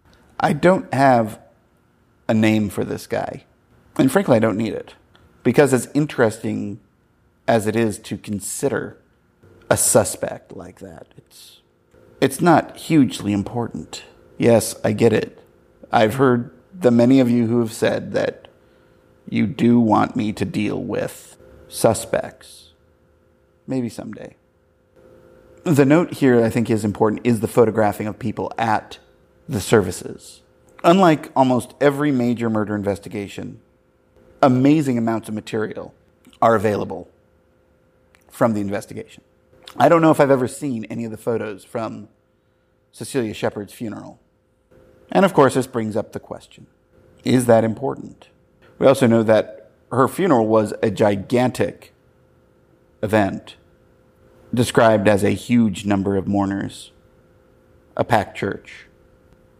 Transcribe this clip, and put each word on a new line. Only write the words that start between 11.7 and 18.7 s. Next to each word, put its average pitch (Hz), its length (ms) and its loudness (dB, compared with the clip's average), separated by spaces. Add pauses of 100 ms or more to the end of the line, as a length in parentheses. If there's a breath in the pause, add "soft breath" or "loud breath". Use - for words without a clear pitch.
it's - 180 -2
not 165 380 2
hugely 117 560 0
important. 101 720 -8 (340)
Yes, 113 460 2
I 113 80 0
get 107 200 2
it. - 240 -2 (560)
I've 113 240 2
heard 127 360 2 (200)
the 127 200 2
many 120 280 4
of 120 120 2
you 120 160 2
who 120 140 0
have 113 120 -6
said 110 400 -4
that - 340 -6 (800 soft breath)